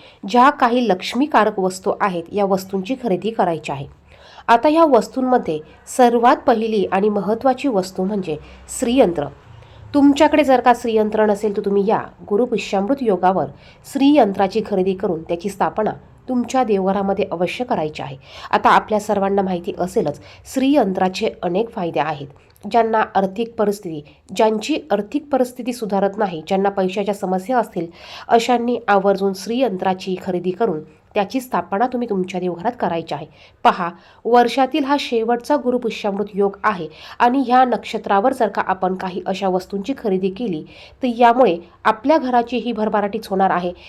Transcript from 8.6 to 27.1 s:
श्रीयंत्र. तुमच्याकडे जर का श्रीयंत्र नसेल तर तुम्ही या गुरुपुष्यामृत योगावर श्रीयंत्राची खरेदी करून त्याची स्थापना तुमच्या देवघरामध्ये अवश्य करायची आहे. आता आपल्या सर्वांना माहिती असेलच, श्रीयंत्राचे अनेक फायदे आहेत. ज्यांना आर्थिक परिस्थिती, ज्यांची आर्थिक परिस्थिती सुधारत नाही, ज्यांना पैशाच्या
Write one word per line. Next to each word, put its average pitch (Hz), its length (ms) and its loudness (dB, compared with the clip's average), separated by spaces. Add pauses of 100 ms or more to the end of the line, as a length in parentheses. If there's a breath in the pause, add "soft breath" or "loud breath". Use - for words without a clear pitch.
श्रीयंत्र. 226 460 2 (680 soft breath)
तुमच्याकडे 285 500 4
जर 254 160 4
का 240 160 6
श्रीयंत्र 214 500 0
नसेल 208 320 0
तर 208 80 -4
तुम्ही 202 220 2
या 190 140 2 (280)
गुरुपुष्यामृत 214 720 0
योगावर 185 440 0 (480 loud breath)
श्रीयंत्राची 220 760 4
खरेदी 190 240 0
करून 185 300 -4
त्याची 175 260 -6
स्थापना 190 420 -2 (380)
तुमच्या 254 340 0
देवघरामध्ये 196 680 0
अवश्य 175 340 -4
करायची 156 360 -4
आहे. 135 160 -12 (340 loud breath)
आता 220 180 2
आपल्या 196 300 2
सर्वांना 196 420 0
माहिती 185 360 -4
असेलच, 160 420 -4 (340 loud breath)
श्रीयंत्राचे 208 760 0 (140)
अनेक 185 260 -2
फायदे 165 300 -4
आहेत. 143 280 -4 (440 soft breath)
ज्यांना 226 320 2 (120)
आर्थिक 202 380 -2
परिस्थिती, 196 500 -4 (320 soft breath)
ज्यांची 220 420 0 (140)
आर्थिक 208 400 -4
परिस्थिती 247 420 -2
सुधारत 196 440 -2
नाही, 175 300 -4
ज्यांना 196 220 0
पैशाच्या 196 440 -2